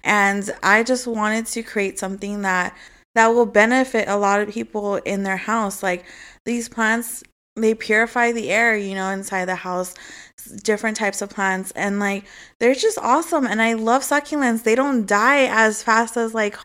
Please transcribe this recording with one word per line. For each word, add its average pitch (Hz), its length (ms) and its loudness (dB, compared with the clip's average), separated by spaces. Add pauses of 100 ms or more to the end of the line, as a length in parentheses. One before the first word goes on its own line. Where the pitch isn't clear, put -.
And 202 440 2 (140)
I 208 220 4
just 247 220 0
wanted 220 400 -2
to 226 160 -8
create 202 360 -4
something 196 440 -6
that, 185 340 0 (380)
that 226 140 6
will 233 180 4
benefit 226 600 2
a 202 80 0
lot 202 240 2
of 208 100 -4
people 208 460 -4
in 196 280 -4
their 190 120 -2
house. 202 460 -4
Like, 180 220 -2 (400)
these 233 240 -4
plants, 226 560 -2 (320)
they 220 180 2
purify 226 560 0
the 233 200 -4
air, 220 260 2
you 196 180 -4
know, 190 160 -4
inside 196 360 -4
the 185 100 -2
house, 180 380 -6 (440)
s-, - 140 -20 (100)
different 214 340 -2
types 202 240 -4
of 202 100 -6
plants. 190 420 -2
And, 202 260 -2
like, 202 260 -2 (360)
they're 240 160 4
just 427 220 0
awesome. 302 460 0
And 214 160 -2
I 226 140 2
love 226 280 2
succulents. 285 600 0
They 220 140 2
don't 262 280 0
die 240 460 4
as 220 320 2
fast 226 340 2
as, 226 160 -2
like, 214 320 -2